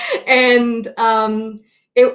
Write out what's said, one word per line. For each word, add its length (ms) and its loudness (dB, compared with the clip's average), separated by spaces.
And, 720 0
um, 640 -2
it, 200 6